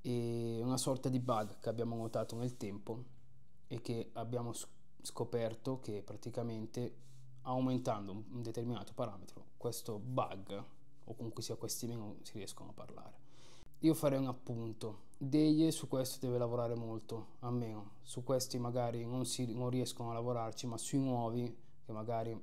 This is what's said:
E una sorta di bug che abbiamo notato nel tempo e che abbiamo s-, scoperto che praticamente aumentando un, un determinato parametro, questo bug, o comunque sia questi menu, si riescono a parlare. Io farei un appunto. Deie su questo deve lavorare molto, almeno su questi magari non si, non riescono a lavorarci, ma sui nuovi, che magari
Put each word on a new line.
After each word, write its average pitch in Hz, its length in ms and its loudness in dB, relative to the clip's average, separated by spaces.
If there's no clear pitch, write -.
E 117 600 0
una 127 140 4
sorta 131 320 2
di 127 100 4
bug 110 400 2
che 117 100 0
abbiamo 117 260 0
notato 113 400 0
nel 123 220 -2
tempo 107 460 -4
e 117 120 -4
che 117 340 -2
abbiamo 117 400 -2
s-, - 140 -6
scoperto 120 800 0
che 104 200 -2
praticamente 117 960 -2
aumentando 127 720 4
un, 107 180 -4
un 123 100 -4
determinato 117 540 -2
parametro, 98 600 -4
questo 113 440 -2
bug, 101 640 0
o - 100 -8
comunque 117 300 -6
sia 117 100 -2
questi - 320 -2
menu, 113 380 -4
si - 160 -8
riescono - 320 -8
a - 20 -10
parlare. - 520 -10
Io 156 120 10
farei 139 240 6
un 135 80 4
appunto. 117 800 -2
Deie 151 520 8
su - 160 -2
questo - 360 0
deve 123 140 4
lavorare 120 380 2
molto, 113 640 -4
almeno 113 540 -2
su - 200 -6
questi 127 360 2
magari 120 440 2
non 127 220 0
si, 123 260 0
non 123 200 2
riescono 123 400 0
a - 20 -2
lavorarci, 117 540 0
ma 113 100 -2
sui - 220 2
nuovi, 120 580 2
che - 80 -8
magari 113 520 0